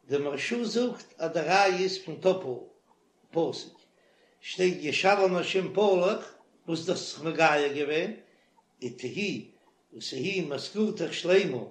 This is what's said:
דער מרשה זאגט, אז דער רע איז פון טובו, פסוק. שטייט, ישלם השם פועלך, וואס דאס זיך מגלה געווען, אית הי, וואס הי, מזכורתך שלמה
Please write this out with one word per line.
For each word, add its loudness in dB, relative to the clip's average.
דער 0
מרשה -4
זאגט, -2
אז -2
דער -2
רע 6
איז 0
פון -10
טובו, 0
פסוק. -4
שטייט, 0
ישלם 4
השם -2
פועלך, 2
וואס -4
דאס -4
זיך -12
מגלה 4
געווען, -2
אית -10
הי, -6
וואס -12
הי, -4
מזכורתך -4
שלמה 4